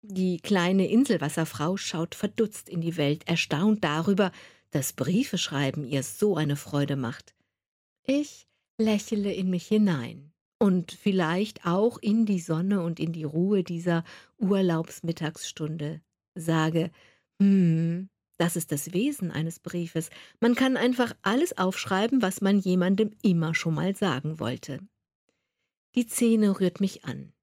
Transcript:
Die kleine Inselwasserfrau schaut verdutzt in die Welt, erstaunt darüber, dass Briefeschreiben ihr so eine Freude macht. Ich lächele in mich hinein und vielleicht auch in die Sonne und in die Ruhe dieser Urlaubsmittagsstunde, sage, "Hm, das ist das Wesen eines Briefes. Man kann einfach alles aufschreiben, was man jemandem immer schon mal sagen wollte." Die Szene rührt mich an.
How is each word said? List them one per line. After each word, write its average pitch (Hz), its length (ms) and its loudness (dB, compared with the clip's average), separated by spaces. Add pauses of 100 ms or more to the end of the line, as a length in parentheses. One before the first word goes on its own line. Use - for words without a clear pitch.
Die 185 380 -2
kleine 190 500 2
Inselwasserfrau 170 880 0
schaut - 380 -6
verdutzt - 520 -4
in 175 140 -6
die 165 160 -4
Welt, 147 300 0
erstaunt 180 560 0
darüber, 175 480 2 (400)
dass 139 220 -4
Briefeschreiben 147 920 -2
ihr 135 160 -2
so 202 340 0
eine 147 200 0
Freude 143 400 -2
macht. 123 400 -8 (680)
Ich 285 440 -4 (320)
lächele 208 540 0
in 185 180 -2
mich 175 160 -4
hinein 151 640 0 (260)
und 185 360 2
vielleicht 185 720 -2
auch 196 340 2
in 220 260 2
die 196 140 0
Sonne 175 420 0
und 165 180 -4
in 165 140 -2
die 160 100 -8
Ruhe 180 400 0
dieser 170 400 -2 (360)
Urlaubsmittagsstunde, 165 1600 -2 (340)
sage, 165 560 0 (500)
"Hm, 175 680 4 (280)
das 170 180 -2
ist 160 160 -4
das 151 220 -6
Wesen 220 380 -2
eines 165 280 -6
Briefes. 170 500 -6 (300)
Man 233 160 4
kann 262 220 2
einfach 247 440 0
alles 254 360 0
aufschreiben, 196 640 0
was 185 180 0
man 196 200 4
jemandem 190 520 2 (100)
immer 165 320 2
schon 160 200 -2
mal 175 220 -2
sagen 156 440 -2
wollte." 127 400 -8 (1160)
Die 247 120 0
Szene 214 520 4
rührt 185 200 0
mich - 240 -2
an. - 400 -10